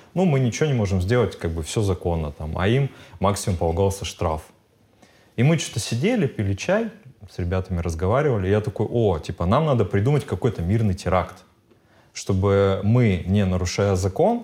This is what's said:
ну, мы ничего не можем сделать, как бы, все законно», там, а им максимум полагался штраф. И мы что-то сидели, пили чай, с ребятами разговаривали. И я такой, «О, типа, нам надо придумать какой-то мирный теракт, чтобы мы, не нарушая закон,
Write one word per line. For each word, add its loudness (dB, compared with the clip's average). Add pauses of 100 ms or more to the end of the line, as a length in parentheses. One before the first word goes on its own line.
(140)
ну, 0
мы 2
ничего 0
не 0
можем 0
сделать, 0
как -4
бы, -4
все -4
законно», -2
там, -8
а 0
им 0 (300)
максимум 0
полагался 0
штраф. -4 (920)
И 0
мы 4
что-то -6
сидели, 0
пили -2
чай, -2 (400)
с -12
ребятами -2
разговаривали. 0
И 2
я 4
такой, -4
«О, 2
типа, -4
нам 2
надо 2
придумать 0
какой-то -2
мирный 0
теракт, -2 (760)
чтобы 2
мы, 2
не 2
нарушая 0
закон, 0